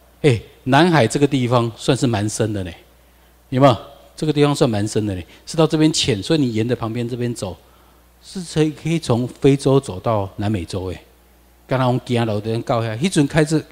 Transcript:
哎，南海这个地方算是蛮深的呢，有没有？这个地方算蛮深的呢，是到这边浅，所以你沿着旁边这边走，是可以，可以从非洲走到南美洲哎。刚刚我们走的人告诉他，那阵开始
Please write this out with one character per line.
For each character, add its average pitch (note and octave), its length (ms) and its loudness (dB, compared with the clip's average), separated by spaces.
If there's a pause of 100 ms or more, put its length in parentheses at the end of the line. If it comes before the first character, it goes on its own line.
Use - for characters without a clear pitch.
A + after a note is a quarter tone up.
(220)
哎， B2 180 4 (240)
南 D3 260 4
海 C#3+ 160 6
这 C#3+ 120 -2
个 C#3+ 80 4
地 C3 200 0
方 A#2+ 300 2
算 C#3 200 0
是 C#3 100 0
蛮 G#2+ 220 0
深 A2 240 -4
的 G2+ 120 -6
呢， E2+ 60 -10 (800)
有 B2+ 120 -2
没 C#3 60 8
有？ B2+ 100 6 (400)
这 D#3 100 -6
个 D3+ 60 0
地 D3 120 2
方 D3 80 2
算 C#3 160 2
蛮 G#2+ 180 -2
深 G#2+ 200 -2
的 G2 80 -4
呢， F2+ 80 -8 (240)
是 - 100 -12
到 D#3+ 80 4
这 D#3 140 0
边 D#3 140 4
浅， G#2+ 280 -2
所 D#3+ 160 0
以 D3+ 40 0
你 B2 120 0
沿 A2 160 -2
着 B2 60 -2
旁 A2+ 180 -4
边 A#2+ 160 -6
这 B2 80 -8
边 A#2+ 160 -4
走， F#2+ 240 -10 (640)
是 - 200 -14 (100)
可 D#3 120 2
以， D#3 60 0
可 D3 180 -10
以 E3 100 -2
从 B2 280 0
非 C#3 300 2
洲 C3+ 220 2
走 F#2 220 -4
到 G#2 360 -2
南 G#2+ 140 -4
美 G2+ 140 -4
洲 F#2 280 -8
哎。 E2 100 -14 (640)
刚 C3 100 0
刚 B2+ 80 0
我 B2 60 2
们 B2+ 80 -2 (260)
走 G#2 140 -4
的 G#2+ 100 -6
人 A2+ 120 -4
告 A#2+ 200 -2
诉 A2+ 40 -4
他， A2 140 -6
那 F3 80 0
阵 D#3+ 200 2
开 D#3 160 2
始 D#3 280 -2